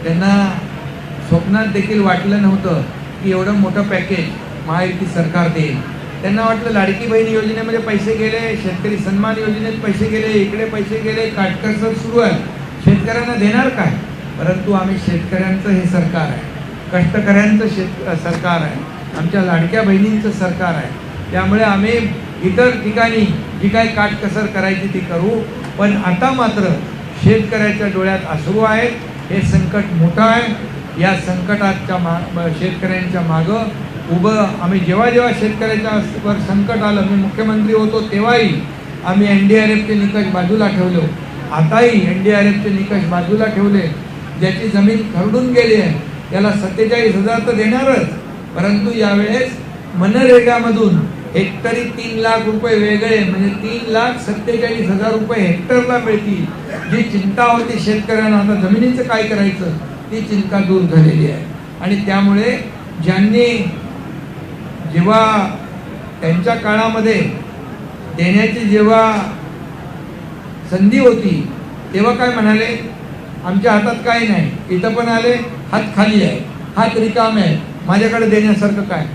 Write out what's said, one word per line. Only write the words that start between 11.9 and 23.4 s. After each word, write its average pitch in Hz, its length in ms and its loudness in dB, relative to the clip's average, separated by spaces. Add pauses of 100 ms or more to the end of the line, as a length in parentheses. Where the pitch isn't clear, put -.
सुरू 233 260 0
आहे, 202 160 2 (500)
शेतकऱ्यांना 240 500 2
देणार 226 340 2
काय? 185 240 -2 (460)
परंतु 185 320 0
आम्ही 190 260 0
शेतकऱ्यांचं 185 720 -2
हे 185 160 2
सरकार 175 360 0
आहे, 143 200 -4 (520)
कष्टकऱ्यांचं 208 760 4
शेत-, 185 480 -4
सरकार 170 460 -2
आहे, 143 180 -4 (380)
आमच्या 175 240 0
लाडक्या 175 400 2
बहिणींचं 208 500 2
सरकार 180 420 -2
आहे. 131 160 -4 (420)
त्यामुळे 190 320 2
आम्ही 208 280 2 (520)
इतर 190 260 4
ठिकाणी 226 560 0 (360)